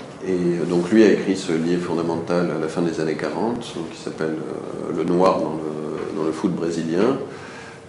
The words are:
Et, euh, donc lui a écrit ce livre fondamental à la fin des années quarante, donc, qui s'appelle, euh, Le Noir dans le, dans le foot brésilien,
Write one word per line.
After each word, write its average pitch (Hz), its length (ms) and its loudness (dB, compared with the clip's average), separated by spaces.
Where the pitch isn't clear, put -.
Et, - 40 -4
euh, 87 380 2
donc 87 220 2
lui 110 120 10
a 98 80 10
écrit 92 240 2
ce - 160 -4
livre 85 360 2
fondamental 85 680 0
à 78 40 -2
la 78 80 -2
fin 87 160 -2
des 82 160 -2
années 78 160 0
quarante, 82 600 -4
donc, 80 160 -6
qui - 120 -14
s'appelle, 78 340 -4
euh, 78 580 -6
Le 82 100 -2
Noir 90 340 4
dans 78 160 -2
le, 78 640 -6
dans 80 40 0
le 80 80 0
foot 90 200 0
brésilien, 82 680 0